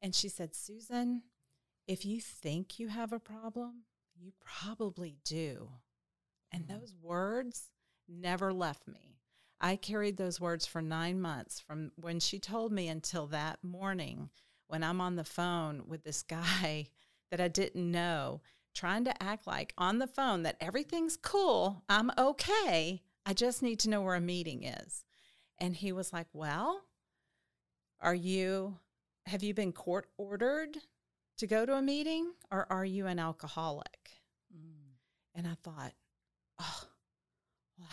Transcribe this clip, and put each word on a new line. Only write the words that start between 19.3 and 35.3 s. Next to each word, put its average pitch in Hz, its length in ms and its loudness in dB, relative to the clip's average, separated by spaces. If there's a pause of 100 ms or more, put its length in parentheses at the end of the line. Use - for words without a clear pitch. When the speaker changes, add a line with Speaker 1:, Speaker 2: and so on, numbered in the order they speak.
Speaker 1:
like - 320 -2
on 190 200 6
the 262 80 2
phone 240 360 2
that 160 180 0
everything's 294 560 0
cool, 202 720 6
I'm 214 300 8
okay, 254 840 4 (220)
I 196 80 2
just 240 300 2
need 233 180 2
to 220 100 4
know 208 120 4
where 185 140 4
a 175 40 4
meeting 170 440 -2
is. - 400 -8 (540)
And 180 180 0
he 190 160 -2
was 185 200 -4
like, 170 200 -4
"Well, 190 520 -2 (1160)
are 175 140 4
you, 190 640 0 (480)
have 190 160 -4
you 208 120 0
been 190 180 0
court - 360 -2 (100)
ordered 262 580 0 (640)
to 220 80 -2
go 220 180 4
to 269 100 4
a 269 80 4
meeting, 320 500 2 (180)
or 196 200 0
are 185 140 2
you 190 220 0
an 180 120 0
alcoholic?" 160 920 -6 (440)
Speaker 3:
Mm. 151 400 -20 (400)